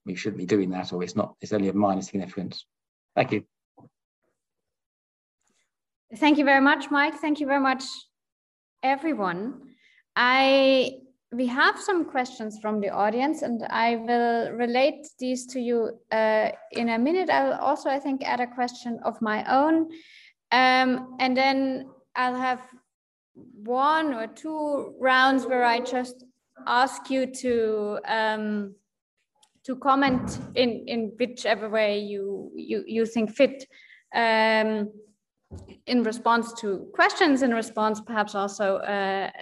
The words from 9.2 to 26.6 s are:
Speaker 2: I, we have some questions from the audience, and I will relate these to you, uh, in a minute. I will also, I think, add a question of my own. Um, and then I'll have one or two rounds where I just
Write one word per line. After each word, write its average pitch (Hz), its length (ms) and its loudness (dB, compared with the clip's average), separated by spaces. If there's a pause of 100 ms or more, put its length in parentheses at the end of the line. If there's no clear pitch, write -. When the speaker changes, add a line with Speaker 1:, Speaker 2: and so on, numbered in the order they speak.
Speaker 2:
I, 269 840 4 (340)
we 247 140 -2
have 302 340 2
some 359 240 0
questions 240 560 -6
from 214 200 -2
the 202 100 -2
audience, 247 520 0
and 240 280 -4
I 233 260 2
will 233 560 0
relate 247 560 0 (100)
these 254 280 -4
to 262 140 -6
you, 233 380 -2 (120)
uh, 220 400 2 (220)
in 233 180 -2
a 226 80 0
minute. 320 320 2
I 269 140 4
will 269 100 0
also, 302 340 -2
I 269 100 0
think, 277 240 -4
add 247 180 -2
a 247 60 -2
question 247 580 -6
of 226 180 -4
my 214 280 -2
own. 320 380 4 (640)
Um, 254 680 2
and 254 160 0
then 269 540 0 (260)
I'll 254 200 -2
have 254 260 -4 (720)
one 277 800 -2
or 226 140 -6
two 302 760 -6
rounds 262 460 4
where 247 180 2
I 240 160 4
just 254 460 -6 (400)